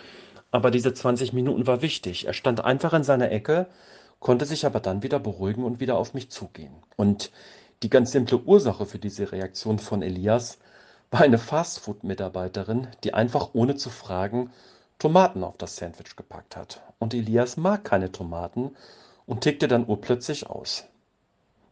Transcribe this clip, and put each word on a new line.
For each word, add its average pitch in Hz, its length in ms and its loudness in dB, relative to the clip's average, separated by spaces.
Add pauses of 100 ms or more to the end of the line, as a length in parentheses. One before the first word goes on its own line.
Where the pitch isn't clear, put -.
(500)
aber 120 220 4
diese 123 200 2
zwanzig 123 400 0
Minuten 127 360 0
war 123 140 2
wichtig. - 440 -4
Er 92 60 -2
stand 117 320 -2
einfach 147 300 2
in 151 100 2
seiner 127 260 4
Ecke, 156 380 0 (500)
konnte 123 260 2
sich 151 220 -2
aber 113 140 0
dann 104 240 -2
wieder 139 160 0
beruhigen 104 420 -4
und 127 160 -4
wieder 123 180 0
auf 107 180 -2
mich 123 160 -10
zugehen. 76 440 -16 (220)
Und 101 340 0 (540)
die 107 60 -4
ganz 131 200 6
simple 127 280 2
Ursache 123 480 4
für - 120 -14
diese 101 320 -6
Reaktion 95 480 -4
von 101 240 -4
Elias 98 560 -2 (540)
war 127 80 4
eine 127 180 8
Fastfood-Mitarbeiterin, 101 1500 -4 (160)
die - 100 -2
einfach 120 380 0
ohne 131 240 2
zu 123 140 -10
fragen 104 600 -4 (480)
Tomaten 160 460 4
auf 87 120 -10
das - 200 -12
Sandwich - 400 -12
gepackt - 400 -18
hat. - 260 -16 (160)
Und 117 160 -2
Elias 117 420 0
mag 202 280 0
keine 92 260 0
Tomaten 90 600 -8 (540)
und 117 160 -6
tickte 147 260 2
dann 117 180 4
urplötzlich 123 640 -2
aus. - 380 -10 (840)